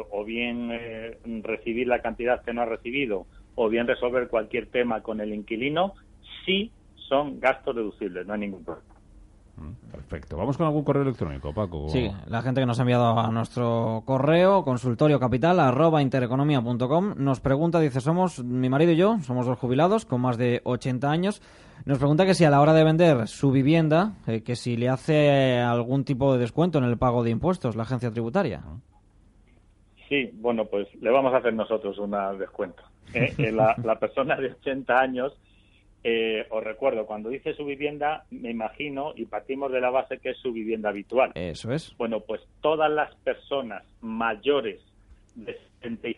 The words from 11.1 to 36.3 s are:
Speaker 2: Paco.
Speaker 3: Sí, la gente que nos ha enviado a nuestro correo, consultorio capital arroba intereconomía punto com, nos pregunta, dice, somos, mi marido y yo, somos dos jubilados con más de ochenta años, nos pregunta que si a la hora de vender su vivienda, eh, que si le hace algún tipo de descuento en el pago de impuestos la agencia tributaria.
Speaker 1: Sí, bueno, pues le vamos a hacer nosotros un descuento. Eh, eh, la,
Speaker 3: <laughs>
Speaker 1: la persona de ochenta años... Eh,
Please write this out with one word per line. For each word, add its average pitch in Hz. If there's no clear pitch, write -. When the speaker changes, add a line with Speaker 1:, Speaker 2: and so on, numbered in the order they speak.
Speaker 2:
Paco. 82
Speaker 3:
Sí, 104
la 113
gente 127
que 131
nos 117
ha 131
enviado 120
a 113
nuestro 113
correo, 160
consultorio 127
capital 127
arroba 143
intereconomía 135
punto 120
com, 180
nos 139
pregunta, 160
dice, 135
somos, 165
mi 127
marido 151
y 160
yo, 208
somos 127
dos 123
jubilados 165
con 123
más 123
de 120
ochenta 127
años, 180
nos 135
pregunta 151
que 190
si 170
a 151
la 143
hora 151
de 160
vender 160
su 139
vivienda, 160
eh, 113
que 120
si 120
le 120
hace 135
algún 120
tipo 135
de 123
descuento 156
en 127
el 120
pago 123
de 117
impuestos 117
la 113
agencia 120
tributaria. 117
Speaker 1:
Sí, 135
bueno, 110
pues 101
le 110
vamos 131
a 131
hacer 117
nosotros 107
un 101
descuento. -
Eh, 123
eh, 113
la, 110
Speaker 3:
<laughs> 120
Speaker 1:
la 110
persona 139
de 131
ochenta 131
años... 131
Eh, 113